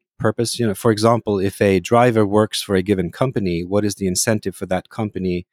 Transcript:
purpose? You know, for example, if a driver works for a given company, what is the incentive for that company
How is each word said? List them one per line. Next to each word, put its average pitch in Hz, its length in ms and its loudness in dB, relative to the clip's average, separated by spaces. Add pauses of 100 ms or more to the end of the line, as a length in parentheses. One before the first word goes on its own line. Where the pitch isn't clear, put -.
(180)
purpose? - 420 -2
You 117 80 0
know, 101 60 -2
for 117 180 0
example, 107 480 2
if 98 220 -2
a 98 180 4
driver 117 460 4
works 104 360 2
for 101 140 -2
a 95 60 2
given 92 280 0
company, 95 540 -2
what 101 220 0
is 101 100 -4
the 98 100 -6
incentive 98 480 -2
for - 120 -12
that 90 240 -4
company 92 640 -4